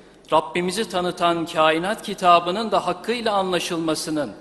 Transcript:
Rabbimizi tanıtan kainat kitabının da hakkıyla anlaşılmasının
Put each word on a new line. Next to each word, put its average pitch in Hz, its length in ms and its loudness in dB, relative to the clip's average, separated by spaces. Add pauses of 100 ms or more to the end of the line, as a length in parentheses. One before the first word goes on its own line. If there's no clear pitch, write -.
(340)
Rabbimizi 175 560 0
tanıtan 170 560 0
kainat 165 560 0
kitabının 180 680 2
da 170 160 2
hakkıyla 220 460 -2
anlaşılmasının 165 1080 -2